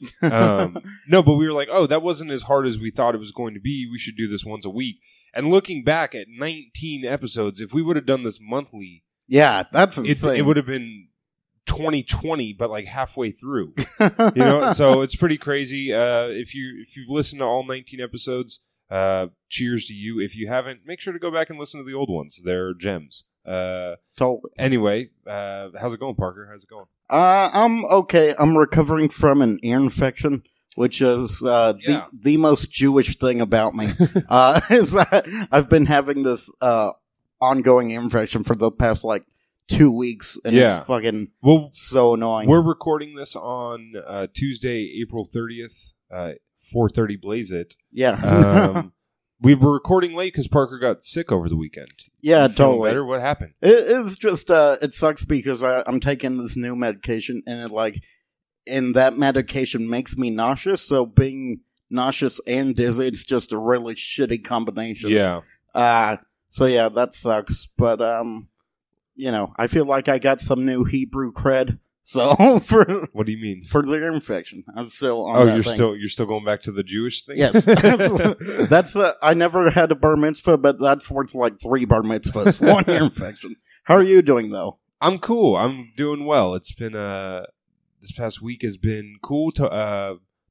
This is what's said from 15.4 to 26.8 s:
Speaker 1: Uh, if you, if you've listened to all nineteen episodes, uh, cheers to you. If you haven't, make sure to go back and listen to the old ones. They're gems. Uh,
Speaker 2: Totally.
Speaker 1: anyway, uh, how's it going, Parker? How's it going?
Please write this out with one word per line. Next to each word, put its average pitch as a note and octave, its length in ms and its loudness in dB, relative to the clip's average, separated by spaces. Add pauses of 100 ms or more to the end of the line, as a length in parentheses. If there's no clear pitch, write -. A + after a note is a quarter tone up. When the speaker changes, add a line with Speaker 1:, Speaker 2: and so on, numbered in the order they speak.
Speaker 1:
Uh, A#2+ 360 0
if A#2 260 -10
you, C3 280 -14
if - 140 -20
you've B2 140 -18
listened C#3+ 300 -4
to C3+ 40 -2
all B2+ 220 -2
nineteen C3 340 -12
episodes, B2 600 -10 (300)
uh, F#2+ 360 -2 (220)
cheers A#2+ 380 -6
to A2 80 -16
you. G#2+ 260 -10
If G2+ 160 -8
you G#2+ 120 -10
haven't, B2 380 -6
make F3 140 -16
sure F#3+ 120 -10
to E3+ 60 -14
go F3 120 -8
back D#3+ 200 -4
and D#3 80 -18
listen D3 220 -16
to C3+ 60 -18
the C3+ 80 -14
old C3+ 160 -6
ones. D#2 340 -8
They're F2+ 300 -4
gems. F2 540 -10 (180)
Uh, F#2 500 -8 (200)
Speaker 2:
Totally. B2+ 420 -2
Speaker 1:
anyway, A#2+ 520 -2 (180)
uh, G2 400 -12 (120)
how's A#2 140 -8
it A2+ 60 -16
going, C3 140 -10
Parker? F#2+ 360 -8
How's G2+ 140 -20
it - 60 -20
going? G#2 160 -20 (220)